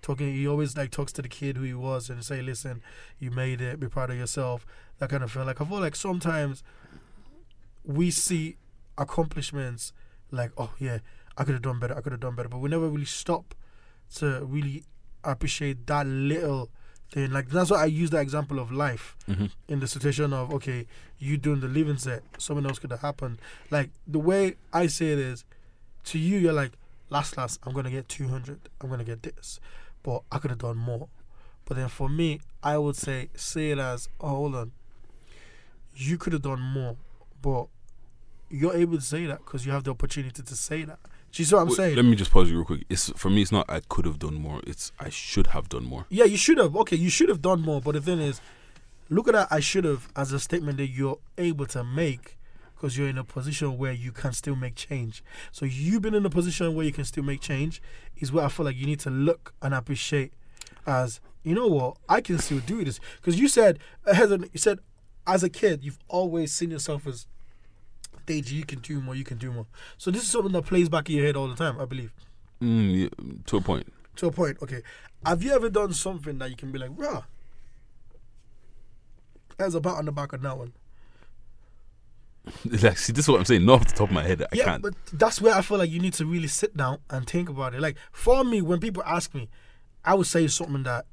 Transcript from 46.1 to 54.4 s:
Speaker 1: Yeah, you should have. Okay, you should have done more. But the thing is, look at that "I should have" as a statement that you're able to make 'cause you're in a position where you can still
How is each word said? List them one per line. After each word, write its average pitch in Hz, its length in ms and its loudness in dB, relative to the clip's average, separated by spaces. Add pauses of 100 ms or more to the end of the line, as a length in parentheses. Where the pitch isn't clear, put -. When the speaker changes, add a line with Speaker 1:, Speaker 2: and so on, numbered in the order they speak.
Speaker 1:
Yeah, 214 160 8
you 208 100 6
should 311 220 6
have. 170 180 6
Okay, 208 200 2
you 170 120 4
should 339 220 6
have 175 100 2
done 180 220 4
more. 151 180 0
But 143 120 -2
the 147 100 0
thing 170 180 0
is, 143 220 -2 (640)
look 185 180 2
at 233 60 6
that 208 180 6
"I 156 100 4
should 180 240 2
have" 139 300 0
as 139 180 -2
a 139 60 0
statement 147 380 -2
that 139 120 -2
you're 131 300 -2 (200)
able 165 300 0
to 127 140 -4
make 131 560 -2 (460)
'cause 127 140 -2
you're 143 100 0
in 131 80 -2
a 127 80 -6
position 139 540 -4
where 131 140 -2
you 123 200 -8
can 127 220 -4
still 143 200 -4